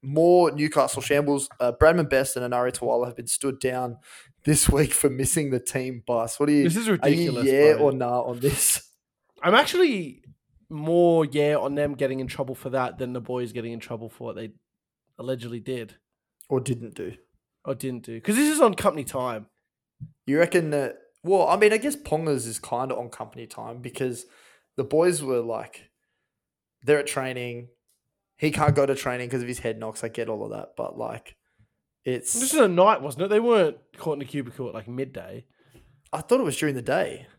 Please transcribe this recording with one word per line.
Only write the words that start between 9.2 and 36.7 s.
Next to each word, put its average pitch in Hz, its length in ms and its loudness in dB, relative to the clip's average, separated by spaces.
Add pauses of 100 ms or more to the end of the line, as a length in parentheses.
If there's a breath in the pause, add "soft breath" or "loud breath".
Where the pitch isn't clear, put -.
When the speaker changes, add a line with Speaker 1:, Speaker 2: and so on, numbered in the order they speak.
Speaker 2:
I'm 180 120 4
actually 262 680 2 (480)
more 165 540 4
yeah 147 320 0
on 139 180 -2
them 147 200 -2
getting 131 260 -2
in 131 60 -6
trouble 131 280 -8
for - 160 -10
that 127 280 -4
than 123 140 -6
the 123 80 -8
boys 120 320 -8
getting 117 200 -10
in 117 80 -12
trouble 117 280 -12
for - 160 -18
what 117 120 -10
they 113 140 -12 (680)
allegedly 120 420 -8
did. 117 360 -10 (520)
Speaker 1:
Or 131 120 0
didn't 120 340 -6
do. 92 200 -10 (500)
Speaker 2:
Or 139 100 -6
didn't 123 300 -8
do. 113 160 -14
'Cause 208 160 0
this 294 160 2
is 302 80 0
on 226 140 6
company 160 300 -2
time. 120 420 -6 (800)
Speaker 1:
You 139 120 2
reckon 170 320 4
that, 143 260 -2 (280)
well, 185 240 4
I 175 80 4
mean, 208 160 6
I 220 60 2
guess 285 180 -2
Ponga's 151 500 -2
is 113 140 -8
kinda 123 360 -4
on 120 140 -10
company 113 380 -14
time 117 340 -14
because 123 440 -6 (500 soft breath)
the 135 80 -2
boys 160 400 2
were 131 160 0
like, 113 500 -10 (960)
they're 147 160 4
at 143 80 -6
training. 123 600 -8 (680)
He 151 160 -2
can't 151 240 2
go 139 100 4
to 135 80 2
training 123 340 -6
'cause 123 140 -4
of 120 60 -8
his 123 100 -8
head 110 200 -6
knocks. 110 260 -10
I 117 40 -4
get 113 200 -6
all 107 160 -6
of 107 60 -10
that, 104 260 -12
but, - 200 -8
like, 113 380 -12 (680)
it's - 300 -4
Speaker 2:
This 262 200 -2
is 311 60 4
a 220 80 6
night, 185 340 4
wasn't 143 220 -6
it? 196 60 -6
They 208 100 4
weren't 220 360 2 (200)
caught 160 200 -6
in 143 60 -10
a - 20 -10
cubicle 127 440 -8
at, - 60 -12
like, 104 120 -12
midday. 120 580 -12 (680 soft breath)
Speaker 1:
I - 80 -6
thought 233 200 2
it 247 40 0
was 147 120 -2
during 147 200 -2